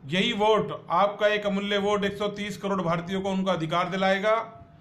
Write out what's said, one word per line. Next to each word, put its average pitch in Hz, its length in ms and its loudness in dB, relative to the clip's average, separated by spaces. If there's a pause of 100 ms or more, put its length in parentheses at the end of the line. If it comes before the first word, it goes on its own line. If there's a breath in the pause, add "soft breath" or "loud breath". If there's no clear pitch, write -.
यही 196 260 0
वोट, 208 580 2
आपका 175 360 2
एक 208 200 2
अमूल्य 202 320 0
वोट 202 260 2
एक 196 120 -2
सौ 208 120 -2
तीस 202 280 -6
करोड़ 196 260 -2
भारतीयों 170 400 -2
को 196 80 -2
उनका 190 220 0
अधिकार 170 360 0
दिलाएगा, 196 760 0 (160 loud breath)